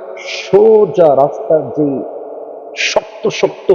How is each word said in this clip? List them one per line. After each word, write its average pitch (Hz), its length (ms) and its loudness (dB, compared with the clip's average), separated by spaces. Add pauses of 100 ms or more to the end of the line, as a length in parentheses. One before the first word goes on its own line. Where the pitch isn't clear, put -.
(180)
সোজা 196 1000 2
রাস্তার 143 560 0
যে 139 320 -2 (760)
শক্ত - 520 -4
শক্ত - 460 0